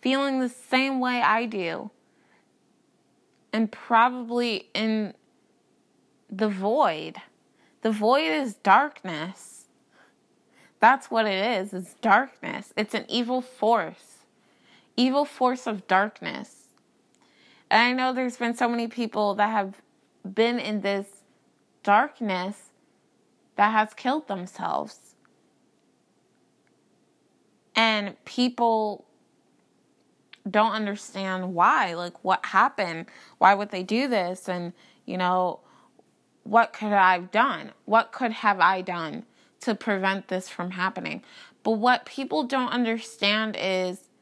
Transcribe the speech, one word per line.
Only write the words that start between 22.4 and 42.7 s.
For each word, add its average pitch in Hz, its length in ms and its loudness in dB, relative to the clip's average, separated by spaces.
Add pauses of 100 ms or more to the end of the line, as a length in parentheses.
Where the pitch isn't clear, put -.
that 208 140 4
has 220 240 0
killed 294 340 -2
themselves. 180 680 -6 (2750)
And 214 500 0
people 226 800 -2 (1500)
don't 208 220 4
understand 196 840 -6
why, 190 400 4
like, 175 280 -10
what - 240 0
happened? 190 600 0 (320)
Why 190 160 8
would 208 160 -6
they 185 120 -6
do 226 260 0
this? 185 400 -2
And, 175 240 -6 (340)
you 180 100 -6
know, 185 440 0 (840)
what 226 300 2
could 214 200 -4
I 185 220 6
have 180 160 -6
done? 214 420 0 (140)
What 220 260 2
could 240 200 -4
have 202 280 0
I 185 220 4
done 165 420 -8 (360)
to 226 140 -2
prevent 190 540 -2
this 185 200 -6
from 180 240 -8
happening? 180 500 -6 (400)
But 220 100 0
what 233 320 2
people 285 380 -4
don't 254 260 -2
understand 220 920 -2